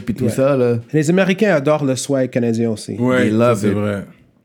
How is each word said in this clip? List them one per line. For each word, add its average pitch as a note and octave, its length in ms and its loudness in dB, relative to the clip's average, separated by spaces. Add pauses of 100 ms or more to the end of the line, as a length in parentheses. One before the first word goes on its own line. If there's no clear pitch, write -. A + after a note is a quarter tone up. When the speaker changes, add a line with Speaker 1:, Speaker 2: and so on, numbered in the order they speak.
Speaker 1:
puis A#2 80 -4
tout C3 100 -4
Speaker 2:
Yeah. A2+ 100 0
Speaker 1:
ça, C3+ 220 2
là. A#2+ 220 0 (140)
Speaker 2:
Les D3+ 180 2
Américains F#3+ 440 2
adorent D3 300 0
le C3 120 0
swag C3 340 -2
canadien A#2 400 0
aussi. G#2+ 240 -8
Speaker 3:
Ouais, B2 300 2
Speaker 1:
They G#2+ 80 0
Speaker 3:
ça, A2 40 0
Speaker 1:
love A#2 240 2
Speaker 3:
c'est G#2+ 80 0
Speaker 1:
it. G2 60 0
Speaker 3:
vrai. G2+ 300 -4 (400)